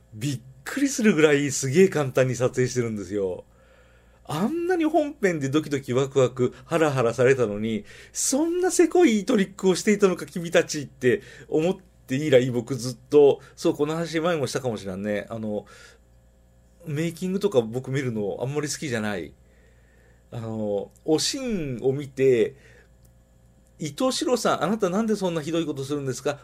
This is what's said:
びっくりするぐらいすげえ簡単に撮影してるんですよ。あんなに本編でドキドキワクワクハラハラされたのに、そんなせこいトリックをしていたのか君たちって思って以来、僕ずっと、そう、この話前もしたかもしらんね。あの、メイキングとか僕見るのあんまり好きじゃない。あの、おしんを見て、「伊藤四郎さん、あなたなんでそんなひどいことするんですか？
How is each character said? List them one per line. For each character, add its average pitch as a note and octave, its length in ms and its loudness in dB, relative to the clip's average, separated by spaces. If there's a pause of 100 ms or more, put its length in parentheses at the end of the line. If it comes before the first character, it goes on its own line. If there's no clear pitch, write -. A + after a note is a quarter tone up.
(140)
び C3 220 -6
っ - 40 -8 (240)
く - 160 -6
り C#4 80 2
す C4 160 -2
る G#3+ 100 6
ぐ D3+ 100 2
ら D3+ 100 4
い C#3+ 180 0
す - 160 -4
げ D3+ 160 6
え F#3 60 6
簡 D3 220 -2
単 C3 180 2
に A#2+ 60 -4
撮 A#2+ 140 0
影 B2+ 200 0
し - 40 -8
て B2 60 -2
る A#2 120 -2
ん A2 40 -6
で G2+ 80 -8
す F2+ 100 -10
よ。 F#2+ 300 -4 (800)
あ D#3 220 -4
ん E4+ 220 -2
な F4+ 100 2
に D#4+ 80 0
本 D4+ 360 2
編 F3 200 2
で C3+ 80 -2
ド D3+ 120 2
キ D3+ 80 -10
ド C#3 120 -2
キ B2+ 100 -8
ワ C3 160 2
ク C3+ 120 0
ワ B2+ 100 4
ク B2 240 -2 (100)
ハ E3 140 -4
ラ D#3 140 4
ハ C3+ 120 0
ラ A#2 100 2
さ B2+ 120 2
れ C3+ 100 6
た B2 100 0
の G#2 140 -4
に、 A2 240 -4 (300)
そ C#4+ 320 0
ん E4+ 160 -2
な F4+ 100 0
せ F4 160 4
こ F4 180 4
い G#3+ 200 2
ト C4 100 2
リ G3 120 2
ッ - 60 -16
ク - 140 -2
を F3+ 80 4
し F3 80 -6
て G#3+ 80 4
い G3+ 80 2
た G3+ 80 6
の F3+ 80 2
か D#3 100 -12
君 E3+ 240 -8
た E3+ 140 4
ち D3+ 200 -6
っ - 20 -8
て A#2+ 380 0 (260)
思 D#3 220 2
っ G#3 40 -2
て - 400 -10
以 D3+ 140 -2
来、 C3 220 6
僕 A#2+ 240 -4
ず A#2+ 200 -8
っ - 20 -20 (120)
と、 D3 300 8 (160)
そ - 140 0
う、 D#3 40 0
こ D3 120 -2
の D3+ 80 -4
話 E3 260 -4
前 E3+ 160 0
も C#3+ 100 -2
し A2 60 -6
た C#3 80 -4
か C3 80 -6
も A2+ 80 -4
し F#2+ 100 -10
ら F#2+ 100 -8
ん F#2+ 60 -8
ね。 G#2 280 -4
あ A2+ 100 -10
の、 G#2+ 260 -6 (1200)
メ D#3 220 -4
イ E3 60 -6
キ F#3 140 -8
ン F#3 60 -4
グ G3 60 -2
と G3+ 100 0
か B2+ 120 2
僕 A#2 280 -6
見 C#3 120 -2
る B2+ 100 -4
の G#2 300 -4
あ - 40 -4
ん C3+ 80 -6
ま D3 60 -2
り D3 80 -6
好 - 100 -8
き D3+ 120 -8
じ A#2+ 80 -4
ゃ - 20 -2
な G#2 160 -4
い。 E2 180 -10 (1000)
あ A#2+ 80 -10
の、 G#2+ 520 -4 (140)
お D#3 140 2
し C4+ 200 -4
ん E3+ 420 -4
を C3 120 2
見 C#3 160 -6
て、 C3 460 2 (1200)
「伊 D3+ 120 -6
藤 C4 200 0
四 C#4 140 -4
郎 A#3+ 120 2
さ E3 200 0
ん、 - 60 -2
あ D#3 40 0
な A3 100 0
た F#3+ 120 0
な F#3+ 120 -2
ん A#3 40 -2
で A3 100 0
そ F#3+ 140 -2
ん E3+ 60 -4
な D#3+ 60 -2
ひ D3 100 -6
ど E3 80 0
い D#3 60 -2
こ D3 80 -4
と C3+ 120 -6
す C#3+ 80 -4
る D3 80 -4
ん C#3 40 -6
で C3 80 -4
す - 100 -10
か？ C#3+ 200 -4